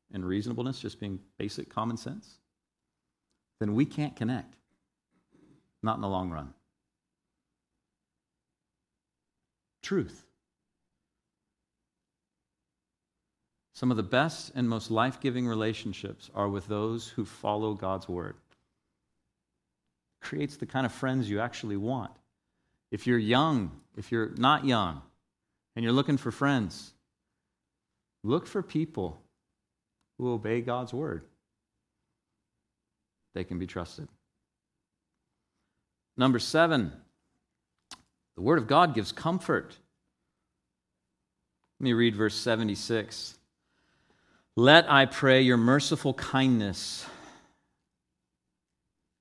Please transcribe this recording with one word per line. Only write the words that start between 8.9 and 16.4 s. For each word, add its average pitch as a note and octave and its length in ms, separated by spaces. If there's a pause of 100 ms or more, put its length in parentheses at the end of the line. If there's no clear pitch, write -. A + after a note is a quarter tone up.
Truth. - 440 (3500)
Some B2+ 180
of A#2 40
the G#2+ 80
best C3+ 500
and B2 140
most A2 240
life-giving B2 560
relationships G#2+ 840
are G2+ 160